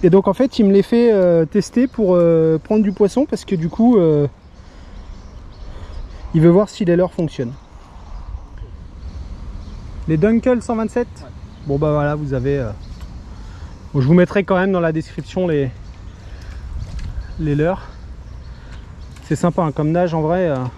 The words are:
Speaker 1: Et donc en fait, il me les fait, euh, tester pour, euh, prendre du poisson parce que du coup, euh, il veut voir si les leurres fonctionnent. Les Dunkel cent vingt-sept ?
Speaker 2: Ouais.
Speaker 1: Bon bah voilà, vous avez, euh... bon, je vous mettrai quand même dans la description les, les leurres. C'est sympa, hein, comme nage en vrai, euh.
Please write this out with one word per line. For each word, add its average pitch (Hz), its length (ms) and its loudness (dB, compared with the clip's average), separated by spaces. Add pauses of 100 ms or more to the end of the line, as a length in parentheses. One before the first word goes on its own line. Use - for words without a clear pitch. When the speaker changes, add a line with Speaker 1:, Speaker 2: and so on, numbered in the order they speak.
Speaker 1:
Et 185 80 6
donc 190 180 6
en 196 60 2
fait, 254 240 0
il 220 80 6
me 196 80 6
les 196 80 6
fait, 233 320 4
euh, 175 320 4
tester 214 420 0
pour, 185 280 2
euh, 165 420 4
prendre 214 240 2
du 202 100 2
poisson 214 360 2
parce - 180 -6
que - 80 -2
du 165 160 0
coup, 233 280 4
euh, 151 300 4 (2000)
il 160 80 4
veut 165 80 10
voir 190 200 6
si - 160 -4
les 170 100 4
leurres 175 180 2
fonctionnent. 143 400 -4 (2500)
Les 160 100 2
Dunkel 226 460 2
cent 240 120 -4
vingt-sept ? 226 320 -2 (140)
Speaker 2:
Ouais. - 80 -16 (380)
Speaker 1:
Bon 139 100 0
bah 151 140 2
voilà, 147 240 0
vous 147 180 -4
avez, 135 240 0
euh... 120 140 -4 (1200)
bon, 143 80 2
je 127 60 4
vous 160 80 6
mettrai 180 280 4
quand 190 120 0
même 185 160 2
dans 180 80 2
la 165 120 2
description 160 560 -4
les, 143 220 0 (1700)
les 151 140 0
leurres. 160 340 -2 (1400)
C'est 156 100 -2
sympa, 175 260 0
hein, 156 100 0
comme 151 200 0
nage 170 240 2
en 160 60 0
vrai, 175 280 0
euh. 139 80 0 (200)